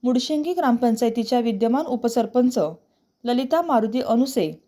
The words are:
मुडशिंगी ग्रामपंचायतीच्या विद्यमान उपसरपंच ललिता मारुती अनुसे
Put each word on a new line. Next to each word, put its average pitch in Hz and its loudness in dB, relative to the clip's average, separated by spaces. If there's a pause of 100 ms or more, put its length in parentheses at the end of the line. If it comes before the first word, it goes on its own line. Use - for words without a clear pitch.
मुडशिंगी 294 -2
ग्रामपंचायतीच्या 240 0
विद्यमान 233 0
उपसरपंच 247 0 (640)
ललिता 254 0
मारुती 247 0
अनुसे 233 0